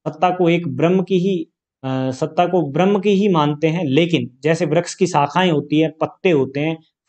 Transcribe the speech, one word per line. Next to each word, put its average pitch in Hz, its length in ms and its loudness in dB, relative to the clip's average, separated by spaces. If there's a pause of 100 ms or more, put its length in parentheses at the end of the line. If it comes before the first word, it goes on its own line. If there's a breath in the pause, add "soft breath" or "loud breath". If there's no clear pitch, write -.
सत्ता 170 220 0
को 180 180 0
एक 170 200 0
ब्रह्म 165 340 2
की 185 160 0
ही, 180 300 -2 (360)
अ, 131 260 -2
सत्ता 160 360 -2
को 175 240 0
ब्रह्म 190 300 2
की 202 100 0
ही 202 180 2
मानते 151 400 2
हैं, 165 160 -2
लेकिन 143 560 0
जैसे 165 260 0
वृक्ष 165 280 -2
की 185 120 0
शाखाएं 175 440 0
होती 151 300 0
है, 160 100 2
पत्ते 160 400 -4
होते 135 300 0
हैं, 160 180 -4 (300 soft breath)